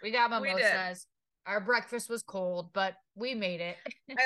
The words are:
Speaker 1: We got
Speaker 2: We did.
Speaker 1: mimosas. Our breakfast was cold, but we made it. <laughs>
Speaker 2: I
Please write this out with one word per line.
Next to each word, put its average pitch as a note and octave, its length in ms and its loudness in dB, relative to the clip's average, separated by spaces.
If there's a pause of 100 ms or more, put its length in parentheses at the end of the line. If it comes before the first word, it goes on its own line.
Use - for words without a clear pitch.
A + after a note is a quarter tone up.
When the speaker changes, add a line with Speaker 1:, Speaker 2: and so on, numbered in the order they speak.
Speaker 1:
We G#3+ 80 -4
got A#3+ 180 4 (100)
Speaker 2:
We C4+ 100 0
did. C#4 80 2
Speaker 1:
mimosas. F#3 500 2 (400)
Our G3+ 140 0
breakfast A#3 480 0
was A#3 140 -6
cold, F3+ 500 -4
but F#3+ 240 0 (180)
we B3 180 -4
made F3+ 280 -4
it. F3 240 -6
<laughs> B3+ 360 -6
Speaker 2:
I C4 40 6